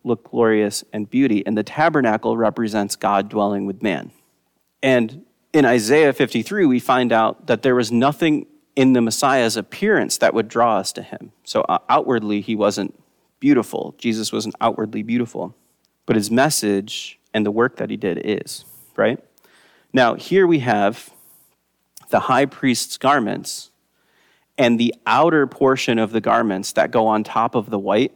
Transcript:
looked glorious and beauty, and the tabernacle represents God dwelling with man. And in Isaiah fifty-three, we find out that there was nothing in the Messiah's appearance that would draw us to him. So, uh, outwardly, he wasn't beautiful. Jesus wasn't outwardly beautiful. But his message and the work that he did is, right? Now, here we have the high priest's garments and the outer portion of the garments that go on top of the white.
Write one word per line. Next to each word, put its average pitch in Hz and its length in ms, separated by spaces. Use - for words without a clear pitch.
looked 117 260
glorious 110 540
and 107 160
beauty, 123 360
and 104 120
the 104 60
tabernacle 120 760
represents 107 580
God 101 340
dwelling 101 360
with 98 160
man. 90 300
And 135 420
in 147 140
Isaiah 127 480
fifty-three, 143 540
we 127 120
find 123 320
out 110 360
that 113 160
there 131 100
was 120 180
nothing 147 540
in 131 180
the 123 80
Messiah's 113 560
appearance 160 600
that - 180
would 110 120
draw 117 300
us 95 160
to 92 80
him. - 300
So, - 180
uh, - 180
outwardly, 110 520
he 110 140
wasn't 104 380
beautiful. - 580
Jesus 110 340
wasn't 110 300
outwardly 110 400
beautiful. 117 540
But 110 100
his 101 140
message 110 920
and 107 120
the 104 60
work 117 260
that 110 140
he 104 60
did 98 260
is, - 420
right? 107 280
Now, 123 220
here 185 320
we 165 120
have 107 520
the 107 120
high 135 260
priest's - 500
garments 113 720
and 120 220
the 120 140
outer 147 400
portion 131 540
of 107 120
the 113 100
garments 107 520
that - 160
go 113 160
on 107 180
top 113 300
of 107 160
the 110 80
white. 101 380